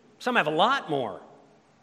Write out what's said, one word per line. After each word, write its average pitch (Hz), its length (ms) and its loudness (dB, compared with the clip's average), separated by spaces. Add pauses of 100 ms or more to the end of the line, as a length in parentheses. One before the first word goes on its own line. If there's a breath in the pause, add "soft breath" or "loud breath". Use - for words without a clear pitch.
(180)
Some 247 180 -2
have 175 100 2
a 151 60 -2
lot 208 380 2
more. 113 320 -4 (600)